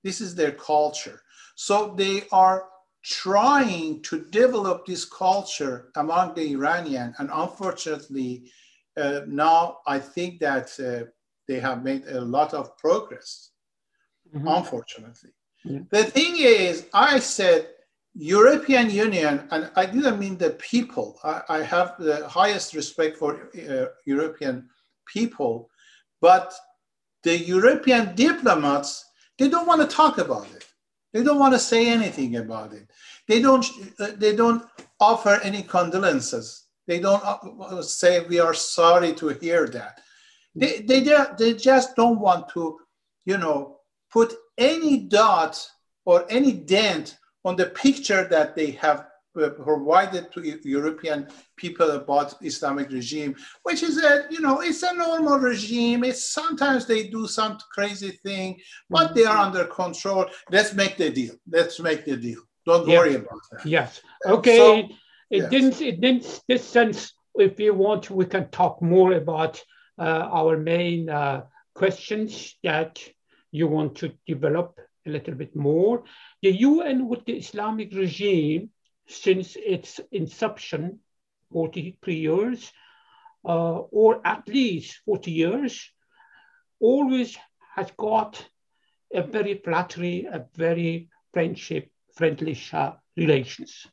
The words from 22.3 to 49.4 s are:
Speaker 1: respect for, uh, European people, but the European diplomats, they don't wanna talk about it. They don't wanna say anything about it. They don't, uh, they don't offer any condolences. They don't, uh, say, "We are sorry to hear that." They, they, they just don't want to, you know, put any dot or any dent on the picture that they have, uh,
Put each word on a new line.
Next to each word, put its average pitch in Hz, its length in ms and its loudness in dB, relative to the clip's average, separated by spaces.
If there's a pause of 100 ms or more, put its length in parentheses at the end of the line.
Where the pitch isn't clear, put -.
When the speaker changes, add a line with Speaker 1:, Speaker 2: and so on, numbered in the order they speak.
Speaker 1:
respect 156 420 -4
for, 147 140 -2 (260)
uh, 131 300 -6 (180)
European 139 640 -4 (460)
people, 135 540 -4 (520)
but 180 320 6 (720)
the 170 140 0
European 208 800 4
diplomats, 160 760 2 (460)
they 277 120 2
don't 339 220 0
wanna 311 160 4
talk 302 320 4
about - 280 -4 (100)
it. - 80 -20 (480)
They 226 100 0
don't 285 160 4
wanna 262 240 6 (100)
say 233 160 4
anything 156 460 -2
about 110 380 -10
it. 104 120 -20 (420)
They 233 140 4
don't, 262 240 6 (340)
uh, 208 160 -8
they 208 200 2
don't 233 280 2 (360)
offer 208 420 4
any 202 220 -6
condolences. 165 1040 -2 (180)
They 175 140 -2
don't, 196 260 2
uh, 190 560 -8
say, - 320 2 (140)
"We 170 120 0
are 165 140 4
sorry 170 600 4
to 156 160 -6
hear 165 360 -2 (120)
that." - 160 -14 (600)
They, 262 280 -2
they, 262 180 4 (400)
they 226 140 2 (160)
just 254 260 4
don't 233 240 2
want 180 300 0
to, 160 300 -8 (460)
you 190 120 -2
know, 147 400 -4 (340)
put 226 220 2 (240)
any 302 400 2
dot 196 580 2 (480)
or 175 260 4
any 254 220 2
dent 180 640 -2 (300)
on 180 100 -2
the 180 120 0
picture 202 600 0
that 156 280 0
they 156 160 -2
have, 147 280 0 (400)
uh, 147 100 0